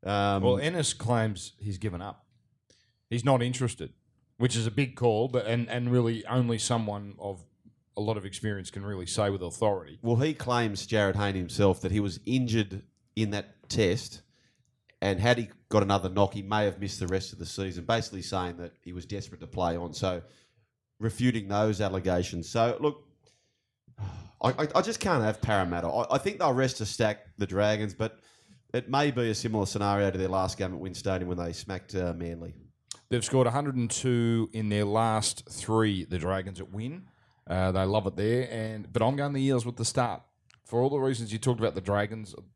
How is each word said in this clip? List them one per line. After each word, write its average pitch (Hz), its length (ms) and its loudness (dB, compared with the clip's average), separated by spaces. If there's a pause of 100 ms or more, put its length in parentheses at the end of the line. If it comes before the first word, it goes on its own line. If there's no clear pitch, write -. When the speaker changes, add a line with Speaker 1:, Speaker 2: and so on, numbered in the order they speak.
Speaker 1:
Um, 101 400 2
Speaker 2:
Well, 123 160 4
Ennis 156 340 0
claims 110 680 -2
he's 104 200 -6
given 90 220 -6
up. 98 240 -12 (840)
He's 120 160 -2
not 135 160 6
interested, 123 500 -2 (460)
which 120 180 2
is 113 120 0
a 110 40 -2
big 131 240 0
call, 117 320 4
but 123 200 0
and, 117 220 2
and 120 220 0
really 117 360 2
only 117 320 2
someone 104 600 -2
of 95 240 -10 (540)
a 104 40 -2
lot 107 160 0
of 95 80 -8
experience 98 440 -6
can 98 160 -10
really 95 220 -6
say 104 220 2
with 98 120 -2
authority. 95 600 -2
Speaker 1:
Well, 117 160 4
he 151 160 2
claims, 117 520 0
Jared 101 300 2
Hayne 101 200 2
himself, 92 460 2
that 90 100 -2
he 104 80 2
was 101 260 -4
injured 110 580 0 (320)
in 107 160 0
that - 380 -8
test, 104 520 0 (800)
and 95 180 2
had 120 180 6
he 117 120 -4 (200)
got 107 140 6
another 98 260 2
knock, 98 240 4
he 104 80 -8
may 104 240 0
have 95 140 -2
missed 98 200 -6
the 95 80 -4
rest 95 260 -2
of - 60 -20
the 85 60 -8
season, 90 380 -6
basically 110 380 -2
saying 90 360 -4
that 87 140 -12 (120)
he 87 100 -12
was 90 120 -10
desperate - 360 -10
to 80 60 -16
play 87 280 -2
on. 85 180 -8
So, 90 280 -2 (800)
refuting 113 500 0
those 104 320 2
allegations. 90 680 0
So, 117 300 2
look, 147 240 -2 (1400)
I, 117 60 6
I, 147 260 0
I 185 60 6
just 214 180 -2
can't 160 240 2
have 107 180 0
Parramatta. 87 460 2
I, 98 280 0
I - 20 4
think 202 220 -4
they'll 156 140 4
rest 127 280 0
a 110 40 -4
stack, 107 400 0 (120)
the 101 100 -2
Dragons, 104 460 2
but 110 260 -4 (540)
it 123 160 -4
may 143 220 2
be 120 180 0
a 107 60 0
similar 110 300 0
scenario 101 460 2
to 92 60 -2
their 92 100 0
last 92 300 0
game 92 160 -4
at 78 60 -8
Wynn 92 140 -8
Stadium 92 360 -2
when 90 80 -2
they 85 160 -4
smacked, - 420 -10
uh, 90 180 -2
Manly. 85 400 -8 (560)
Speaker 2:
They've 117 140 0
scored 131 240 4
a 117 40 2
hundred 143 240 -2
and 120 140 0
two 117 640 2
in 110 160 -2
their 104 160 2
last 110 640 0
three, 107 560 2
the 90 140 -4
Dragons 92 400 -2
at 92 120 -12
Wynn. 127 360 -8 (400)
Uh, 92 240 2
they 95 120 2
love 98 240 2
it - 80 -6
there. 117 360 0
And, 110 400 -8
but 92 120 2
I'm 131 120 4
going 143 180 -2
the 135 100 0
Eels 131 220 2
with 123 120 -6
the 117 80 -2
start. 120 360 -2 (440)
For 117 160 0
all 131 80 4
the 143 80 -2
reasons 123 340 0
you 113 60 -4
talked 117 220 0
about 110 160 2
the 95 60 -4
Dragons 101 520 0 (220)